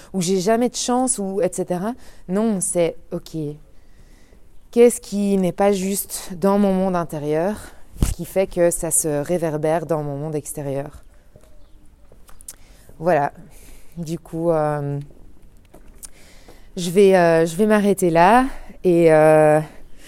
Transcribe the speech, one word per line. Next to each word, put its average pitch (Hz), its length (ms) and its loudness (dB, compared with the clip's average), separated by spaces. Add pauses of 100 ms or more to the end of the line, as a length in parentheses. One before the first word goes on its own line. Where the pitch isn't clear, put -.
(120)
ou 190 80 -4
j'ai 185 200 0
jamais 226 280 0
de 233 60 -12
chance, 247 440 -2
ou 196 220 -6
et 180 120 2
cetera. » 180 400 -4 (360)
Non, 202 320 -2
c'est, « 170 360 -2 (160)
OK, 165 240 -10 (1400)
qu'est-ce 240 280 6
qui 202 360 -2
n'est 180 160 0
pas 202 180 2
juste 196 640 -4
dans 196 260 2
mon 196 160 2
monde 185 220 0
intérieur, 160 580 -4 (600)
qui 175 80 -10
fait 190 240 -2
que 175 240 0
ça 165 180 -8
se - 160 -2 (160)
réverbère 156 640 -2
dans 156 160 -4
mon 143 140 -8
monde 151 180 -8
extérieur ? » 143 720 -10 (1900)
Voilà, 156 340 0 (640)
du 165 220 -8
coup, 165 320 -4
euh, 147 480 -2 (1800)
je 180 140 -6
vais, 190 260 6
euh, 165 300 4
je 165 80 -6
vais 208 120 0
m'arrêter 202 440 2
là. 196 360 6 (380)
Et, 170 280 6
euh, 156 480 6 (480)